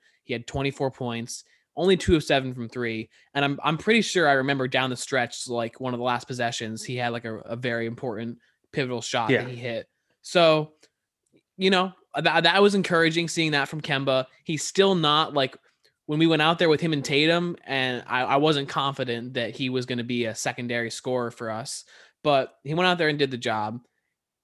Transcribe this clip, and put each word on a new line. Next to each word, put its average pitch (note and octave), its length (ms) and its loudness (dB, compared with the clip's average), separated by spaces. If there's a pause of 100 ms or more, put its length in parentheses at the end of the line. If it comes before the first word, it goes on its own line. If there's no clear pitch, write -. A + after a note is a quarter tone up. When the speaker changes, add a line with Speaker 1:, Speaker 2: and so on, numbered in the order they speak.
(240)
Speaker 1:
He C3 100 -6
had A#2 140 -8
twenty-four C#3 420 -4
points, A#2+ 540 -8 (320)
only F#3 200 4
two F3+ 200 2
of D3+ 80 2
seven C3 320 2
from A#2 140 -10
three. A2+ 380 -6 (280)
And C#3+ 100 0
I'm, C#3 180 -2
I'm D#3 140 0
pretty A3 240 2
sure F3 260 2
I C#3 60 6
remember C3+ 340 2
down C3 220 0
the B2 80 -4
stretch, - 500 -4
like, A#2 320 -4
one B2+ 140 -4
of A#2+ 60 -6
the A#2+ 60 -4
last A#2+ 220 -2
possessions, A#2+ 560 -6
he B2+ 120 -8
had, B2 140 -2
like, A#2+ 160 -6
a, A2+ 140 -8
a - 160 -10
very A#2+ 300 -4
important A#2 540 -8 (320)
pivotal B2+ 300 -4
shot A#2+ 280 -2
Speaker 2:
Yeah. A#2+ 140 2
Speaker 1:
that B2+ 80 -10
he B2 60 -12
hit. A#2 300 -8 (360)
So, D#3 500 4 (840)
you F#3+ 140 2
know, F#3 240 2 (260)
that, E3 240 2
that F3+ 200 6
was G3+ 100 6
encouraging E3 540 2
seeing D#3+ 240 -2
that C#3 160 0
from D3+ 140 -10
Kemba. C3+ 440 0 (180)
He's D#3 200 -6
still G3 320 4
not, D3+ 400 2
like, C3 200 0 (500)
when D3+ 140 -2
we E3 80 6
went D#3+ 140 4
out E3 180 4
there F3 80 6
with D3+ 140 4
him E3 100 0
and C#3+ 120 -2
Tatum, E3 520 2 (100)
and B2+ 420 -4
I, B2+ 160 -2
I A#2 120 2
wasn't C#3+ 320 2
confident C3 680 -4
that A#2+ 200 -4
he C3 140 -4
was B2+ 160 -2
gonna B2 180 -4
be A#2+ 220 -2
a A2 100 -6
secondary A#2+ 560 -4
scorer B2 400 -4
for A2+ 180 -10
us, A2 360 -10 (400)
but C3+ 300 2 (100)
he D3 80 -4
went F3+ 140 2
out F3+ 100 4
there E3 100 2
and D3+ 100 0
did C#3 140 0
the B2 60 -6
job. A2+ 420 -4 (640)